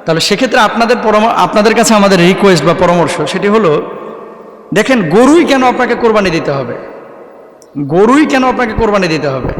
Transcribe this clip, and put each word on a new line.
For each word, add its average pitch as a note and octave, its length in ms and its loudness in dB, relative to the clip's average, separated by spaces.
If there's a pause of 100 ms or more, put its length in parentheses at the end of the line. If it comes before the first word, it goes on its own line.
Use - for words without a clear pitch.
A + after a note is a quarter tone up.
তাহলে E3 160 -2
সেক্ষেত্রে A#3+ 380 0
আপনাদের A3+ 440 0
পরাম-, G#3+ 320 0
আপনাদের G#3 400 0
কাছে A3+ 180 0
আমাদের G3 260 4
রিকোয়েস্ট F#3 460 2
বা E3+ 140 2
পরামর্শ F3 420 0
সেটি F#3 260 -4
হলো, F#3+ 480 0 (800)
দেখেন G#3 360 0
গরুই C4+ 360 4
কেন C4 180 0
আপনাকে A#3+ 320 0
কোরবানি G#3+ 340 0
দিতে D#3+ 220 -4
হবে? C3 220 -6 (1040)
গরুই G3+ 480 2
কেন C4+ 180 0
আপনাকে B3 300 -2
কোরবানি G#3 340 0
দিতে D3+ 200 -2
হবে? C3 320 -6